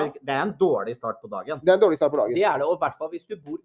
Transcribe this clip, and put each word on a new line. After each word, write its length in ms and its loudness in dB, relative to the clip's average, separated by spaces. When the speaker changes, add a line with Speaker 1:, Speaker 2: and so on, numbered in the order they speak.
Speaker 1:
og 180 -6
det 140 -4
er 80 0
en 160 -4
dårlig 340 0
start 300 -8
på 80 -18
dagen. 320 -8
Speaker 2:
Det 80 6
er 20 6
en 60 2
dårlig 160 4
start 160 2
på 80 0
dagen. 160 0
Speaker 3:
Det 80 2
er 140 2
det, 100 -2
og 80 0
i 80 -8
hvert 160 -4
fall 100 -8
hvis 160 -14
du 100 -10
bor 280 -12